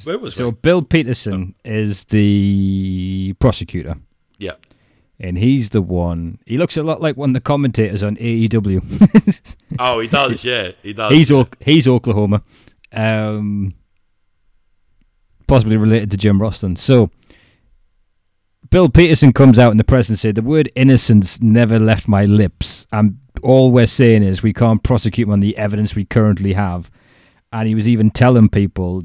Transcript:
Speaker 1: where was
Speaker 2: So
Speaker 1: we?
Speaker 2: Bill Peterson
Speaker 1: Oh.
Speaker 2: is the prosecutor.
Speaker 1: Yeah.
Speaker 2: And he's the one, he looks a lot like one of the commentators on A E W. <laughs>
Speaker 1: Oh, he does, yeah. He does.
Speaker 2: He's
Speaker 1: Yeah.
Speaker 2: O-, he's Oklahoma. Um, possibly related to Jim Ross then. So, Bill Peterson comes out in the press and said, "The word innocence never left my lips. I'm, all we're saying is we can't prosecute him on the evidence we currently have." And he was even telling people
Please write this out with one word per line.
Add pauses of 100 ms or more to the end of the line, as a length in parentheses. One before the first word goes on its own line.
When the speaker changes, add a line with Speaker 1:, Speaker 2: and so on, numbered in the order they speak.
Speaker 1:
where
was
Speaker 2:
So
Speaker 1:
we?
Speaker 2:
Bill
Peterson (100)
Speaker 1:
Oh.
Speaker 2:
is
the
prosecutor. (420)
Speaker 1:
Yeah. (680)
Speaker 2:
And
he's
the
one,
he
looks
a
lot
like
one
of
the
commentators
on
A
E
W. (480)
<laughs>
Speaker 1:
Oh,
he
does,
yeah. (120)
He
does.
Speaker 2:
He's
Speaker 1:
Yeah.
Speaker 2:
O-, (120)
he's
Oklahoma. (500)
Um, (1700)
possibly
related
to
Jim
Ross
then.
So, (1600)
Bill
Peterson
comes
out
in
the
press
and
said,
"The
word
innocence
never
left
my
lips.
I'm, (240)
all
we're
saying
is
we
can't
prosecute
him
on
the
evidence
we
currently
have." (640)
And
he
was
even
telling
people